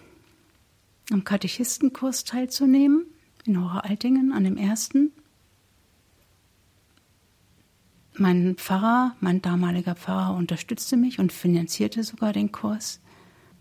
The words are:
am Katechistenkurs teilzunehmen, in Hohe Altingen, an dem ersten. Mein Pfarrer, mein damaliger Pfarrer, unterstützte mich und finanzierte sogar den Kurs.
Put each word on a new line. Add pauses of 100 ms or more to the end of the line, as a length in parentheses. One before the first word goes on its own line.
(1120)
am
Katechistenkurs
teilzunehmen, (380)
in
Hohe
Altingen,
an
dem
ersten. (3000)
Mein
Pfarrer,
mein
damaliger
Pfarrer,
unterstützte
mich
und
finanzierte
sogar
den
Kurs. (600)